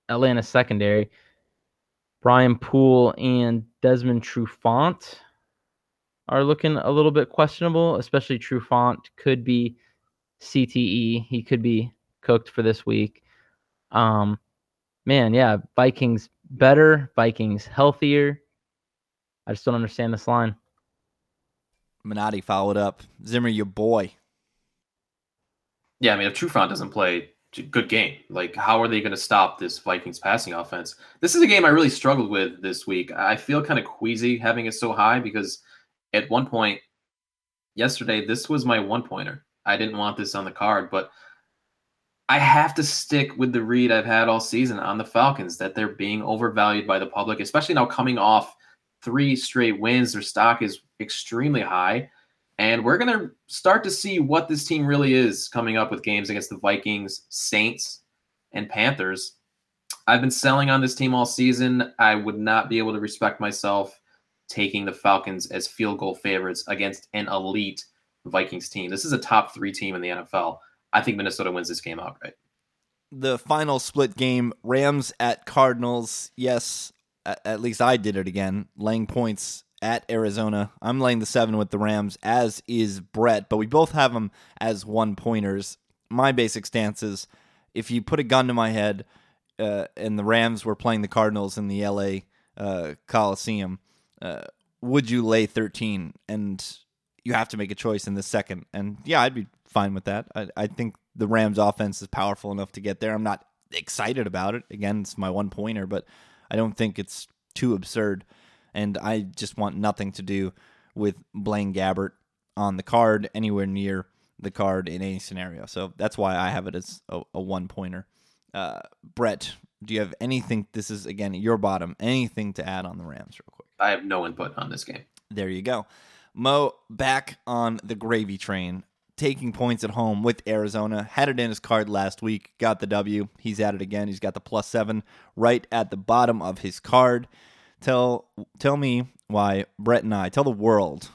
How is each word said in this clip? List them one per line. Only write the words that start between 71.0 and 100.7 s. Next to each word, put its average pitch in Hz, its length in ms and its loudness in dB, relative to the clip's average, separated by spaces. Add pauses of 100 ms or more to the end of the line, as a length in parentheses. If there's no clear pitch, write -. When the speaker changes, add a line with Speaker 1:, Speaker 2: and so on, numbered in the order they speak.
Speaker 3:
think 120 160 -2
Minnesota 95 340 -4
wins 87 180 -6
this 87 120 -8
game 82 180 -12
outright. - 340 -14 (800)
Speaker 2:
The 131 280 -2
final 151 400 0
split 131 360 -2
game, 123 460 0
Rams 135 580 0
at 120 280 -2
Cardinals. 120 880 0
Yes, 123 580 -4 (320)
a-, - 220 -8
at 107 140 -6
least 120 200 -4
I 123 160 4
did 101 200 -2
it 95 100 -4
again, 95 400 -4 (100)
laying 110 300 -2
points - 560 -4 (180)
at 113 300 -4
Arizona. 107 680 -2
I'm 123 200 -2
laying 123 180 2
the 110 80 -2
seven 110 320 0
with 104 140 -2
the 101 80 -2
Rams, 104 420 0
as 117 460 0
is 110 320 0
Brett, 110 500 0
but 110 80 0
we 110 80 0
both 151 280 4
have 135 220 4
'em 107 140 -4 (300)
as 107 260 -4
one-pointers. 107 920 -2 (300)
My 131 220 4
basic 113 360 0
stance 107 340 -2
is, 101 240 -6 (480)
if - 160 -8
you 120 120 -2
put 151 180 -2
a 143 40 -2
gun 127 240 4
to 123 60 0
my 113 160 2
head, 104 360 -2 (520)
uh, 104 300 -4 (100)
and 107 220 -4
the 101 40 -2
Rams 113 420 2
were 107 100 -2
playing 113 260 0
the 104 60 -4
Cardinals 107 500 0
in 104 100 -6
the 98 160 -4
L 101 160 -2
A, 98 260 -4 (320)
uh, 90 360 -6 (140)
Coliseum, 98 720 -2 (420)
uh, 76 220 -10 (380)
would 123 280 0
you 120 160 0
lay 110 220 4
thirteen? 104 640 -6 (140)
And 101 360 -6 (600)
you 120 100 -4
have 117 160 0
to 113 80 -10
make 104 140 -6
a 101 40 -8
choice 107 300 -4
in 101 80 -6
the 98 100 -6
second. 98 500 -6
And, 101 300 -8
yeah, 156 180 2
I'd 131 120 2
be 113 140 -8 (180)
fine 101 280 -2
with 92 100 -6
that. 101 320 -4
I, 107 120 -6 (100)
I 107 100 -4
think 117 280 -8 (200)